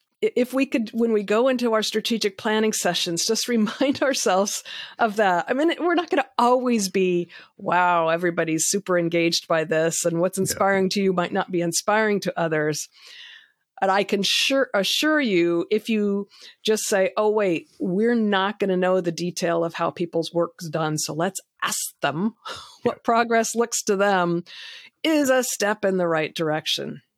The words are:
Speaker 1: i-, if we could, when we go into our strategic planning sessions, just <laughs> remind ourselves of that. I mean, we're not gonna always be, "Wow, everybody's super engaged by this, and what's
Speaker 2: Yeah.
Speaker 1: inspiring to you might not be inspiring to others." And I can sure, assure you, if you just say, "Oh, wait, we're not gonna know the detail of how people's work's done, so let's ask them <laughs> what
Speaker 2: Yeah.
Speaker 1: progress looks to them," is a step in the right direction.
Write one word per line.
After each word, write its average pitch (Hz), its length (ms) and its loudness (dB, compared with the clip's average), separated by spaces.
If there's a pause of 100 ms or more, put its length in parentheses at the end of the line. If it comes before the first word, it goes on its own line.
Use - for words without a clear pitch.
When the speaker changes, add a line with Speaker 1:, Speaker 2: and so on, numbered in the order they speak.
(240)
Speaker 1:
i-, 214 120 4
if 247 180 0
we 269 120 2
could, 240 240 -4
when 233 220 0
we 208 120 2
go 214 240 2
into 240 260 0
our 214 80 2
strategic 214 560 -2
planning 220 340 0
sessions, 175 540 -2
just 220 220 -2
<laughs> 240 80 0
remind 240 460 0
ourselves 202 600 0 (360)
of 214 180 0
that. 185 320 2
I - 40 0
mean, 294 280 2
we're 349 160 2
not 339 140 -2
gonna - 180 0 (100)
always 240 500 2
be, 180 400 0 (280)
"Wow, 175 520 2
everybody's 165 600 0
super 190 300 0
engaged 170 500 0
by 160 160 2
this, 160 400 0
and 165 160 0
what's 185 180 -2
Speaker 2:
Yeah. 190 40 0
Speaker 1:
inspiring 190 480 2
to 202 120 0
you 190 100 2
might 180 200 -2
not 190 180 -2
be 175 100 -2
inspiring 208 600 0
to 185 180 -6
others." 156 500 -2 (920)
And 190 100 2
I 196 140 2
can 202 180 -2
sure, 262 520 0
assure 302 460 2
you, 170 480 2
if 214 200 -2
you 202 400 0 (340)
just 214 220 0
say, 190 320 2
"Oh, 214 140 2
wait, 196 380 0 (120)
we're 208 340 2
not 208 460 0
gonna 190 160 0
know 185 240 2
the 170 100 -2
detail 170 540 -2
of 165 100 -4
how 170 160 -2
people's 165 420 -4
work's 170 360 -4
done, 156 300 -2
so 156 160 -6
let's 175 260 -4 (240)
ask - 360 -6
them 160 440 -2
<laughs> - 400 -16
what - 140 -2
Speaker 2:
Yeah. - 40 -20
Speaker 1:
progress 226 540 2
looks 226 280 -2
to 202 120 0
them," 180 480 2 (580)
is 294 280 2
a 254 120 4
step 208 420 -2
in 190 120 2
the 180 100 0
right 156 260 0
direction. 151 680 -4 (160)